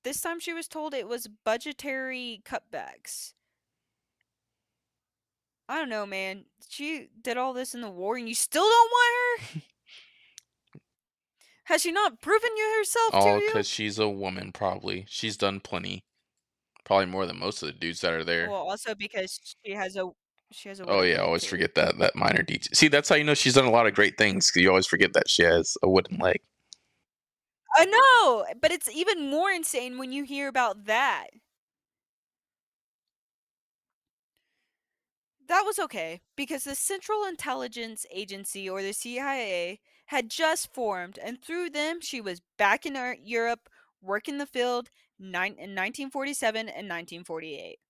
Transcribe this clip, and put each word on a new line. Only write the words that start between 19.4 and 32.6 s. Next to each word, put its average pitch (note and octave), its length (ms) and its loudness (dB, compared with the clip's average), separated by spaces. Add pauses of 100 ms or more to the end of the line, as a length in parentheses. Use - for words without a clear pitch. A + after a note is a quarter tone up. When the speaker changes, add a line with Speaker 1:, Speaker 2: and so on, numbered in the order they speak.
Speaker 1:
she G3 80 -10
has F#3+ 220 -8
a, F#3 160 -6 (400)
she - 180 -18
has G3 100 -18
a - 80 -14
Speaker 2:
Oh, - 0 -
Speaker 1:
white G2 140 2
Speaker 2:
yeah, F2 160 4
I - 20 0
Speaker 1:
kid, F#2+ 40 0
Speaker 2:
always E2+ 180 0
Speaker 1:
too. - 40 -4
Speaker 2:
forget F2+ 300 -2
that, - 220 4
that - 180 4
minor - 280 2
detail. - 300 -6
See, D#3 160 6
that's C#3+ 200 4
how E3+ 60 8
you D3+ 80 4
know D3+ 100 4
she's C3 220 4
done C3+ 100 8
a A#2 60 4
lot A#2 160 8
of G2 80 2
great G2+ 220 4
things, F#2+ 340 4
'cause F2 100 4
you F#2 80 8
always F#2 180 6
forget F#2+ 260 4
that - 160 4
she - 140 4
has E2+ 380 6
a F#2+ 80 4
wooden F#2 300 2
leg. F2+ 220 2 (1300)
Speaker 1:
I E4 120 10
know, G#4+ 600 8 (160)
but D#4+ 100 4
it's F4 180 -4
even D4+ 400 -2
more E4 200 2
insane B3+ 480 -4
when C4 140 -10
you C#4+ 120 -6
hear C#4 240 -6
about A3+ 380 -2
that. G#3+ 420 0 (4000)